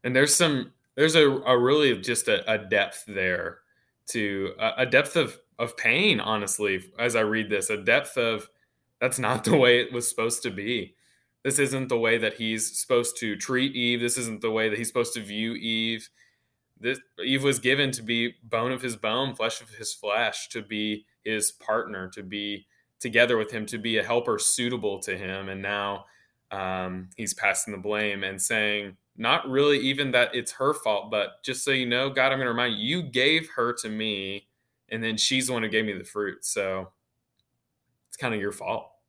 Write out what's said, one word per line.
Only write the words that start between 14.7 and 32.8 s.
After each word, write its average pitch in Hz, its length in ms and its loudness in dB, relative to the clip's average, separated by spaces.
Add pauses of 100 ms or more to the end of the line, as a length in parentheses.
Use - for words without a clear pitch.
he's 113 100 0
supposed 120 260 0
to 117 60 -6
view 107 340 -6
Eve." 113 540 -4 (680)
This, 127 200 -4 (240)
Eve 131 220 2
was 131 140 4
given 131 320 2
to 117 120 -6
be 117 400 -2
bone 117 300 -2
of 127 80 -6
his 120 160 -6
bone, 120 380 -2
flesh 113 260 -4
of 113 80 -20
his 101 240 -10
flesh, 107 560 -2
to 113 140 -8
be 107 420 -4 (200)
his 110 280 0
partner, 104 640 -4
to 104 80 -14
be 101 440 -8 (320)
together 120 380 4
with 107 140 -2
him, 107 160 -6
to 117 100 -8
be 110 220 0
a 101 40 2
helper 120 360 0
suitable 107 600 0
to 95 140 -4
him. 95 360 -8
And 95 100 -8
now, 101 460 -4 (440)
um, 92 680 -6
he's 110 180 -4
passing 101 380 0
the 98 60 -8
blame 104 460 -2
and 98 160 -6
saying, 104 560 0 (200)
not 127 340 2
really 143 300 4
even 135 320 -2
that 123 220 4
it's 117 180 -4
her 139 200 0
fault, 107 380 -2
but, 104 320 -2
"Just 127 200 -4
so 139 100 0
you 131 120 2
know, 123 240 0
God, 135 240 2
I'm 135 60 0
gonna 127 120 0
remind 117 280 0
you, 135 200 -2